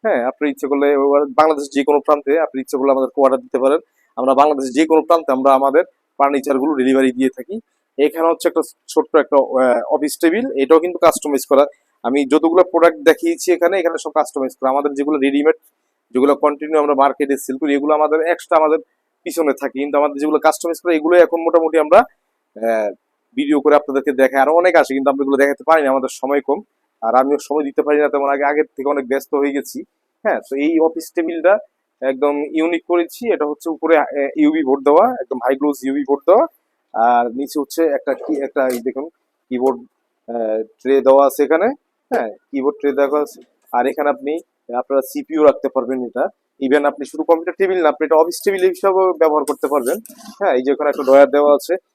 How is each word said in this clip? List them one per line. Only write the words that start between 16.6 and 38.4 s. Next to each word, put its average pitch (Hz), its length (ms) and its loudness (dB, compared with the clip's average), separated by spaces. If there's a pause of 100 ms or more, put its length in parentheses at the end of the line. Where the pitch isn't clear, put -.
আমরা 147 200 0
মার্কেটে 139 420 0
সেল 131 160 -8
করি, 151 180 -4
এগুলো 147 200 -2
আমাদের 151 200 0 (140)
এক্সট্রা - 280 -2
আমাদের 156 200 2 (440)
পিছনে 160 360 -2
থাকে, 131 220 -8
কিন্তু 143 180 -4
আমাদের 143 220 -2
যেগুলো 151 240 0
কাস্টমাইজ 160 360 0
করা, 175 160 0
এগুলো 160 160 2 (100)
এখন 170 220 -2
মোটামুটি 165 380 2
আমরা, 175 160 6 (680)
আহ, 110 240 -2 (480)
ভিডিও 147 260 2
করে 147 160 6
আপনাদেরকে 139 400 -4
দেখাই। 135 240 2
আরো 147 160 0
অনেক 175 200 0
আসে, 135 160 0
কিন্তু 135 160 0
আমরা 139 120 -2
এগুলো 135 180 0
দেখাতে 139 260 -2
পারি 160 160 4
না, 135 100 0
আমাদের 131 260 -4
সময় 139 280 -2
কম, 147 100 0 (480)
আর 113 140 0
আমিও 139 180 0 (100)
সময় 147 200 -2
দিতে 139 180 -4
পারি 147 160 2
না 143 100 2
তেমন, 139 220 -2
আগে, 139 160 -4
আগের 147 260 -2
থেকে 135 180 -4
অনেক 143 180 -4
ব্যস্ত - 180 -4 (100)
হয়ে 143 160 -2
গেছি। 139 220 -8 (460)
হ্যাঁ, 170 220 -2
তো - 60 -10 (120)
এই 165 80 0 (140)
অফিস 160 200 -4 (100)
টেবিলটা 170 380 0 (560)
একদম 143 240 -2 (240)
ইউনিক 165 320 -2
করেছি, 175 320 -2 (120)
এটা 151 160 -2
হচ্ছে 151 260 -8
উপরে, 160 220 0
আহ, 139 320 -2 (120)
ইউভি 156 260 2
বোর্ড 139 200 0
দেওয়া, 160 160 6 (180)
একদম 127 220 -8
হাই 131 160 0
গ্লোজ 143 160 -2 (100)
ইউভি 139 220 -4
বোর্ড 139 200 -2
দেওয়া, 202 160 4 (640)
আর 120 180 2 (140)
নিচে 147 240 -8
হচ্ছে 165 200 -4 (140)
একটা 135 160 -4 (100)
কি, 156 120 -6 (120)